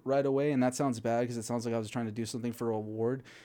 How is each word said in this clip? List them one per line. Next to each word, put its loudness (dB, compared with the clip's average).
right 4
away, 4
and 4
that 4
sounds 0
bad, 2
'cause -4
it -6
sounds -2
like 0
I 2
was -2
trying -4
to -4
do -4
something -4
for -2
a 2
reward, -2